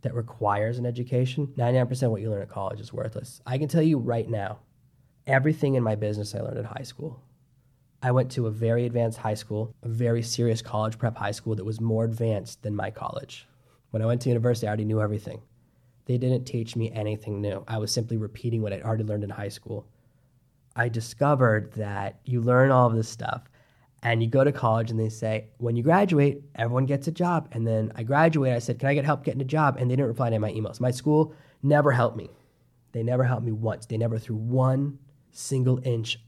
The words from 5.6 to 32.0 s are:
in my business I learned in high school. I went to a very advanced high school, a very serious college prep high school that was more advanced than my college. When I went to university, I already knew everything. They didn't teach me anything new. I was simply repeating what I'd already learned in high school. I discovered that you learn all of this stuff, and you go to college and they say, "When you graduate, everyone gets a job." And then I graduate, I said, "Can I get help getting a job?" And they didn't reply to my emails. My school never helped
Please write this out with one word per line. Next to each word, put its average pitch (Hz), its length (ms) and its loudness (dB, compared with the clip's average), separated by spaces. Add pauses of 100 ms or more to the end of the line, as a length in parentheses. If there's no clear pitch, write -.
in 127 80 2
my 110 140 2
business 104 380 -4
I 107 60 -4
learned - 180 -6
in 113 60 -6
high 113 200 -10
school. - 380 -12 (760)
I 127 120 2
went 127 200 2
to 120 140 -2
a 110 40 0
very 117 360 2
advanced 117 320 0
high 110 160 -2
school, 107 480 -6
a 120 60 -8
very 117 340 0
serious 117 400 0
college 110 340 -4
prep 117 220 -2
high 104 140 -4
school 110 240 -4
that 92 80 -6
was 110 160 -6
more 113 240 2
advanced 113 580 -2
than 107 120 -4
my 104 160 -4
college. - 560 -12 (440)
When 110 100 -2
I 110 60 0
went 123 160 0
to 127 80 0
university, 117 360 2
I 104 40 0
already 107 140 -2
knew 107 180 0
everything. - 400 -4 (640)
They 123 120 0
didn't 123 300 0
teach 113 280 -6
me 113 180 -2
anything 107 500 -6
new. 98 260 -4
I 113 80 -4
was 107 160 -4
simply 120 240 -2
repeating 110 460 -4
what 104 100 -4
I'd 98 100 -8
already 110 220 -2
learned 104 200 -4
in 101 60 -8
high 104 200 -8
school. - 360 -12 (880)
I 120 140 0
discovered 117 840 2
that 101 520 -6
you 123 160 0
learn 123 300 6
all 127 160 8
of 113 80 4
this 110 160 0
stuff, - 320 -6 (600)
and 117 200 2
you 113 60 0
go 135 140 4
to 139 100 4
college 113 380 2
and 110 80 -2
they 110 120 0
say, 110 380 -4 (100)
"When 117 180 -2
you 120 60 0
graduate, 160 580 4 (140)
everyone 120 320 0
gets 139 220 -2
a 160 40 -4
job." 175 400 0
And 117 140 -2
then 110 280 0
I 117 100 -6
graduate, 139 500 4
I 120 60 0
said, 120 180 -4
"Can 139 100 0
I 143 60 2
get 139 100 0
help 143 180 0
getting 135 200 -2
a - 20 -2
job?" 139 320 2
And 123 140 0
they 127 60 2
didn't 135 120 2
reply 117 220 0
to 110 80 2
my 104 140 -2
emails. - 280 -6
My 123 120 2
school 151 420 2 (280)
never 143 280 6
helped 120 260 2